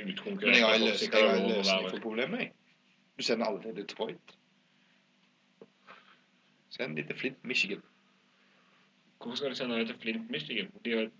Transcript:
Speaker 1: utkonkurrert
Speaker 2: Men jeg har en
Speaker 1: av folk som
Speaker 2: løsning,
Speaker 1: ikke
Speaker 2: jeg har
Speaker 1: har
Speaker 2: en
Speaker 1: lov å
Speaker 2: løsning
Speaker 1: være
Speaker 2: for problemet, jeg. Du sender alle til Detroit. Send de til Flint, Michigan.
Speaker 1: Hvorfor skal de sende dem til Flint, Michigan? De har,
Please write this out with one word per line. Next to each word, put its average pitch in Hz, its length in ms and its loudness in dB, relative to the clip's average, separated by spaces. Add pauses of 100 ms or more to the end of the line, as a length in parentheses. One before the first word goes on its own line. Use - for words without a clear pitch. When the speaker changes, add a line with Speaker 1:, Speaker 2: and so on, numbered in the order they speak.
Speaker 1:
utkonkurrert 101 480 -2
Speaker 2:
Men 123 80 8
jeg 113 80 8
har 110 80 8
en 113 80 6
Speaker 1:
av 110 60 4
folk 101 100 0
som 107 80 -2
Speaker 2:
løsning, - 20 -4
Speaker 1:
ikke 107 140 6
Speaker 2:
jeg 107 60 8
har 113 40 4
Speaker 1:
har 98 60 4
Speaker 2:
en 98 80 2
Speaker 1:
lov 110 80 2
å 101 80 0
Speaker 2:
løsning 95 180 4
Speaker 1:
være 98 140 -4
Speaker 2:
for 101 100 -8
problemet, 127 380 -4
jeg. - 80 -10 (680)
Du - 60 -6
sender 113 240 0
alle 98 160 -4
til 110 160 -8
Detroit. - 580 -10 (2250)
Send 135 280 -6
de - 60 -4
til - 140 -6
Flint, 135 260 -6
Michigan. - 380 -2 (1400)
Speaker 1:
Hvorfor 120 160 -10
skal 139 120 -2
de 123 60 -8
sende 123 240 -2
dem 113 80 0
til 107 140 -10
Flint, 113 280 -6
Michigan? 123 420 -4 (140)
De 117 120 0
har, 113 120 0 (100)